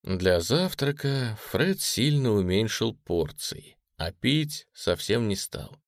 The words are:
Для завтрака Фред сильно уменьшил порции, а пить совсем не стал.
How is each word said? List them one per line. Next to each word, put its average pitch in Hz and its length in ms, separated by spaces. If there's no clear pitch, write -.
Для 90 360
завтрака 139 960
Фред 175 320
сильно 135 500
уменьшил 104 640
порции, - 800
а 82 160
пить 147 600
совсем 104 540
не 98 80
стал. - 420